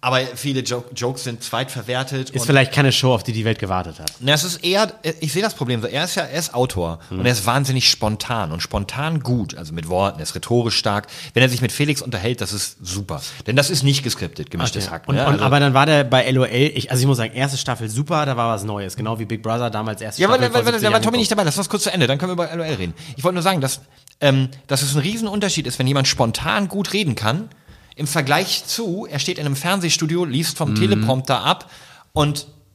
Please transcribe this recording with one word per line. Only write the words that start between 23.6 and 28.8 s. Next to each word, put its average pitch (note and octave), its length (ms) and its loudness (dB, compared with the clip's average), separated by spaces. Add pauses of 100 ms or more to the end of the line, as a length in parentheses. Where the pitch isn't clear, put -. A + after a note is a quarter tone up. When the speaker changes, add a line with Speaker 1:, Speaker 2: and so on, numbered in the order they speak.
Speaker 1:
dass, C3 200 -2 (400)
ähm, C3+ 280 4 (200)
dass C#3 140 0
es C#3 120 -2
ein D3+ 60 4
Riesenunterschied G3+ 680 -2
ist, B2 140 -4
wenn B2+ 80 4
jemand C#3 180 4
spontan E3 640 0
gut G3 240 -2
reden F#3 240 2
kann, C3 320 -2 (480)
im B2+ 100 -6
Vergleich D#3 580 0
zu, A3 460 -4